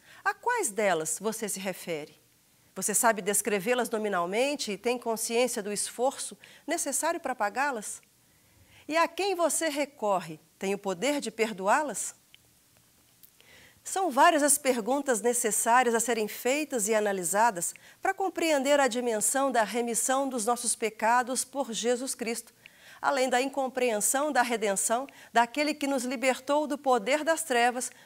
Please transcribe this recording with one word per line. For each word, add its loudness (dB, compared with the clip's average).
a 0
quais -2
delas 0
você -4
se -8
refere? -8
Você -2
sabe 4
descrevê-las 0
nominalmente -2
e -6
tem -2
consciência 0
do -6
esforço -4
necessário -2
para -4
pagá-las? -4
E -2
a 4
quem -2
você 0
recorre -2
tem -2
o -2
poder -2
de -6
perdoá-las? 0
São -2
várias 6
as 4
perguntas 0
necessárias 4
a 2
serem 0
feitas -2
e 2
analisadas 0
para 0
compreender 2
a 4
dimensão 0
da 4
remissão -2
dos -4
nossos 0
pecados 0
por -6
Jesus -2
Cristo, -8
além 2
da 2
incompreensão -2
da 4
redenção -2
daquele 2
que -4
nos 0
libertou 0
do -4
poder 2
das 0
trevas, 0